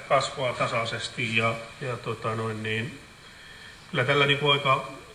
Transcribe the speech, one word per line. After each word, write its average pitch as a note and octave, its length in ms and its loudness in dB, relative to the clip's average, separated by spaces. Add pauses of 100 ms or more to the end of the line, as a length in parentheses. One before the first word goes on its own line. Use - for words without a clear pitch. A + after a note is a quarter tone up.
kasvaa C3 440 2
tasaisesti A2+ 840 -2
ja, A2+ 180 4 (260)
ja B2+ 160 -4
tota A2+ 380 -4
noin A2 280 -4
niin, A2 360 -4 (920)
kyllä C3+ 140 0
tällä C#3+ 220 6
niinku C#3+ 240 4
aika, C#3 380 2 (260)